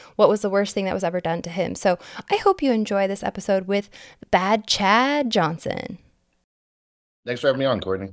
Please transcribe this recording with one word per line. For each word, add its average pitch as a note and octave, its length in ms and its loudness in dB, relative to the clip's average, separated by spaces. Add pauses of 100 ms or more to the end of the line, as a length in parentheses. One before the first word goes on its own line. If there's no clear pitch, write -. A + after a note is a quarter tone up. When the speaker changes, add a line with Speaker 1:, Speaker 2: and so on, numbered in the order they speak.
(180)
Speaker 1:
what G#3 100 8
was G#3 140 2
the G#3 80 -2
worst G3+ 240 0
thing G3+ 100 -2
that F#3 100 -4
was F#3 120 -2
ever F3 160 -2
done E3 220 -4
to E3+ 60 -8
him. F3+ 240 -4
So F3+ 240 0 (320)
I - 60 0
hope G4 260 2
you C4+ 120 2
enjoy G#3 340 0
this G3 160 -4
episode G3 420 -2
with G3+ 240 -2 (400)
Bad G3+ 380 2
Chad B3 640 2
Johnson. E3+ 680 -2 (1300)
Speaker 2:
Thanks B2 140 -6
for D3 80 0
having C3 140 2
me C3+ 40 2
on, B2 140 2
Courtney. F#2+ 340 -4